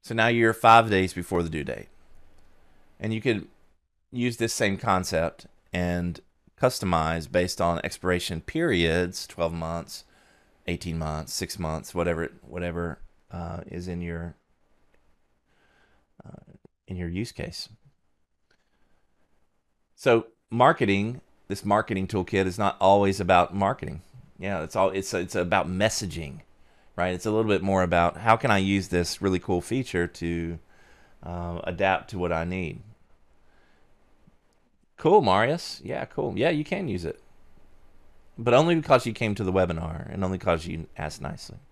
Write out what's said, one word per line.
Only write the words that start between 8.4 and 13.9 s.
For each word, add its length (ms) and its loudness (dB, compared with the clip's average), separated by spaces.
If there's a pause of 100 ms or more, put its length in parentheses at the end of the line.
periods, 880 0
twelve 260 -4
months, 520 -8 (600)
eighteen 320 -6
months, 360 -6
six 240 -8
months, 360 -8
whatever, 360 -2 (120)
whatever, 560 -8 (320)
uh, 360 -10
is 220 -12
in 120 -8